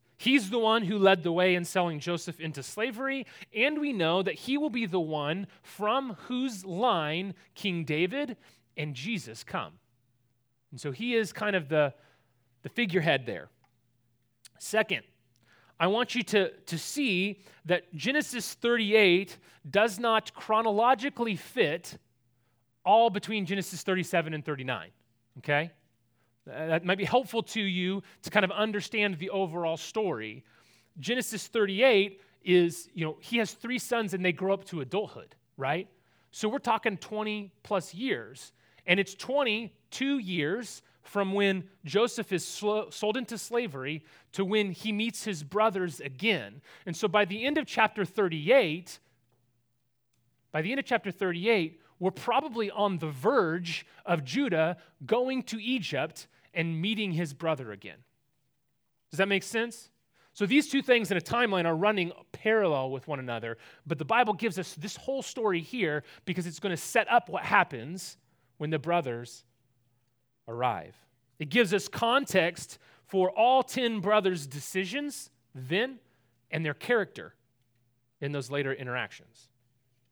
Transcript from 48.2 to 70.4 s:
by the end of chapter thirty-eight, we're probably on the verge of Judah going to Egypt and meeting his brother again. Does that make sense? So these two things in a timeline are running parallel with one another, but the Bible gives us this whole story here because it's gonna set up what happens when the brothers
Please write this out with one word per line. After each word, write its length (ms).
by 80
the 100
end 80
of 60
chapter 260
thirty-eight, 680
we're 120
probably 600
on 280
the 100
verge 760
of 180
Judah 540
going 380
to 180
Egypt 640
and 280
meeting 300
his 220
brother 380
again. 260
Does 80
that 80
make 160
sense? 460
So 120
these 240
two 120
things 300
in 60
a 40
timeline 440
are 100
running 360
parallel 580
with 180
one 120
another, 380
but 120
the 80
Bible 280
gives 240
us 160
this 220
whole 260
story 400
here 420
because 220
it's 120
gonna 180
set 340
up 180
what 140
happens 760
when 140
the 80
brothers 640